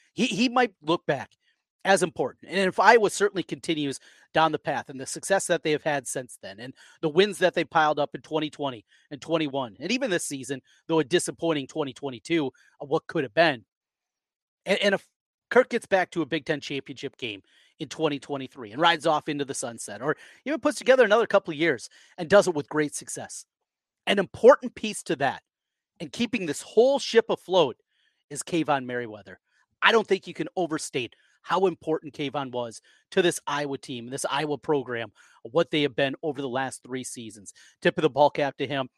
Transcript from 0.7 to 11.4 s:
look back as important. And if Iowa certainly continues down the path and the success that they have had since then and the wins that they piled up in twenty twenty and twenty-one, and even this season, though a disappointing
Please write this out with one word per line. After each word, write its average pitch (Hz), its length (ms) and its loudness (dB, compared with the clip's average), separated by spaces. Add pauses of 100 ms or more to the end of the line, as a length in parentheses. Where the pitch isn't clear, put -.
look 160 240 -2
back 131 280 -4 (520)
as 190 180 4
important. 156 460 -4
And 190 200 0
if - 100 -2
Iowa 208 320 8
certainly 190 320 -2
continues 151 560 -4 (340)
down 156 200 4
the 151 60 -2
path 135 300 -4
and 135 120 -12
the 135 60 -10
success 170 420 -2
that 165 140 0
they 156 100 0
have 143 100 0
had 143 240 -2
since - 340 -10
then 98 200 -16
and 127 120 -14 (300)
the 165 60 -2
wins 180 300 2
that 170 160 4
they 170 100 0
piled 151 340 2
up 143 160 -4
in 143 80 -14
twenty 151 280 -4
twenty 127 340 -8 (260)
and 143 100 -14
twenty-one, 139 600 -4
and 165 100 -8
even 254 180 -2
this 175 160 -2
season, 135 380 -8 (240)
though 160 140 2
a 147 40 -2
disappointing 156 640 -2